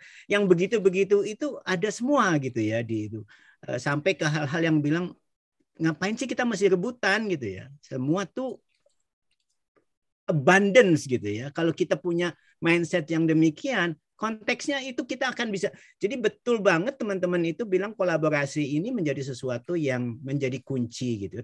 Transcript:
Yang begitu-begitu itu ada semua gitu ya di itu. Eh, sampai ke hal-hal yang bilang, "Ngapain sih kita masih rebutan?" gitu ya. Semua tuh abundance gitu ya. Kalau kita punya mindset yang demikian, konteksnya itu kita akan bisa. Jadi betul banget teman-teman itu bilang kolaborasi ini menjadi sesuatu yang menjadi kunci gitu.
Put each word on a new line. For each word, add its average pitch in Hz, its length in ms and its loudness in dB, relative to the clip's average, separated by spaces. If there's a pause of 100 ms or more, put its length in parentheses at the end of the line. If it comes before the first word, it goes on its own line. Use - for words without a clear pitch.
(280)
Yang 202 240 2
begitu-begitu 190 720 2
itu 214 400 -6
ada 185 240 0
semua 226 560 2
gitu 120 160 -4
ya 110 240 0
di 110 240 -4
itu. 104 160 -10 (400)
Eh, - 160 -6
sampai 147 400 0
ke 202 80 0
hal-hal 151 400 -2
yang 156 160 2
bilang, 170 320 -2 (640)
"Ngapain 170 400 -2
sih 262 80 -4
kita 254 160 -2
masih 196 320 4
rebutan?" 208 560 0
gitu 110 320 -6
ya. 131 160 -18
Semua 143 480 -2
tuh 254 320 -8 (1700)
abundance 185 800 6
gitu 123 160 -2
ya. 113 320 -6
Kalau 165 160 2
kita 180 240 0
punya 175 400 -2 (240)
mindset 170 480 0
yang 165 160 0
demikian, 160 720 2 (220)
konteksnya 233 680 -4
itu 262 160 -6
kita 254 320 -4
akan 233 160 -4
bisa. 196 240 -4 (240)
Jadi 202 200 -2
betul 226 440 -2
banget 196 360 2
teman-teman 180 440 0
itu 165 240 -2
bilang 196 320 -2
kolaborasi 151 800 0
ini 214 160 -2
menjadi 147 280 -2 (120)
sesuatu 123 400 -6
yang 123 480 -2
menjadi 131 400 -4
kunci 117 640 -4
gitu. 101 180 -10